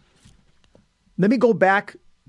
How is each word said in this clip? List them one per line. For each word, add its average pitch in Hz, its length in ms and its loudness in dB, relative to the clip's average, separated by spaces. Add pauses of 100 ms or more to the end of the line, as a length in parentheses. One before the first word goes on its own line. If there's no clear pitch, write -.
(1160)
Let 190 120 0
me 262 60 0
go 233 160 0
back 196 460 -2 (320)